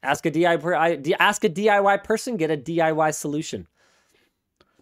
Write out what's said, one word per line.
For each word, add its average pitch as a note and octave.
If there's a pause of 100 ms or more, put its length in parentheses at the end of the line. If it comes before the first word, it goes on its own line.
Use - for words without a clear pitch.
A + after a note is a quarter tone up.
Ask C#3+
a D#3+
D E3
I E3+
Y D3+
per-, F3
I, E3
D-, D3
ask G3+
a G3+
D G3+
I G3+
Y G3
person, A3
get D#3+
a D#3
D E3
I D#3+
Y D#3
solution. C#3+ (1160)